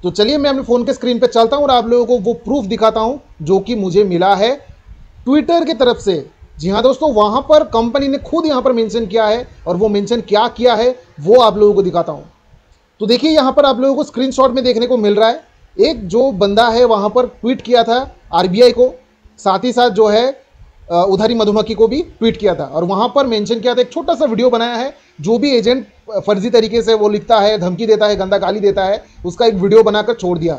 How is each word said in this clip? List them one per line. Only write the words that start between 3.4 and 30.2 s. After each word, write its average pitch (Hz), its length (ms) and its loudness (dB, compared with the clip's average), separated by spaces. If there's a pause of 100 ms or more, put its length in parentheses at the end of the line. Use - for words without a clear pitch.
जो 180 160 0
कि 196 160 -4
मुझे 196 300 0
मिला 185 300 0
है 233 420 -4 (520)
Twitter 311 380 0
की 320 80 -4
तरफ 240 240 0
से। 165 280 -4 (320)
जी 156 100 -6
हाँ 208 140 -2
दोस्तों, 269 320 0
वहाँ 208 260 2
पर 302 240 4
company 240 440 -2
ने 269 100 -4
खुद 320 280 -4
यहाँ 262 160 -2
पर 254 100 0
mention 226 340 -2
किया 220 200 0
है 226 220 -2 (180)
और 175 100 -2
वो 214 120 0
mention 208 320 -2
क्या 214 280 0
किया 240 260 0
है 247 240 0 (220)
वो 208 200 6
आप 214 160 4
लोगों 208 180 4
को 196 80 2
दिखाता 170 300 -2
हूँ। 143 120 -14 (760)
तो 214 60 -4
देखिए 247 240 0
यहाँ 269 220 2
पर 285 120 2
आप 269 160 0
लोगों 269 140 0
को 294 100 -2
स्क्रीनशॉट 262 460 -2
में 247 140 -2
देखने 233 220 0
को 247 100 0
मिल 208 180 0
रहा 220 140 2
है, 277 160 -4 (360)
एक 226 280 0
जो 240 240 0
बंदा 202 360 2
है 233 160 2
वहाँ 214 260 0
पर 247 160 0
ट्वीट - 360 -6
किया 233 220 2
था 254 320 -4 (180)
आरबीआई 190 380 4
को, 247 220 2 (440)
साथ 190 260 -2
ही 247 80 0
साथ 240 180 2
जो 214 160 2
है, 240 400 0 (460)
अ, 175 160 2
उधारी 214 260 0
मधुमक्खी 214 400 -2
को 226 140 2
भी 277 140 -4
ट्वीट - 340 -4
किया 185 180 0
था 165 100 -8
और 147 200 -4
वहाँ 196 300 -2
पर 277 120 2
मेंशन 220 340 -4
किया 247 140 -2
था, 247 60 -2
एक 247 120 -2
छोटा 330 220 -4
सा 254 100 -2
वीडियो 233 260 0
बनाया 240 240 -2
है। 254 200 -6 (260)
जो 214 180 0
भी 285 120 0
एजेंट 240 360 0 (400)
फर्जी 208 240 -2
तरीके 226 320 2
से 226 120 0
वो 208 140 0
लिखता 208 300 0
है, 208 200 2
धमकी 180 280 -4
देता 214 200 2
है, 208 100 0
गंदा 190 220 -2
गाली 202 220 -2
देता 196 240 0
है, 202 200 -2 (220)
उसका 185 200 0
एक 220 80 2
वीडियो 202 280 4
बनाकर 214 320 0
छोड़ 180 240 -4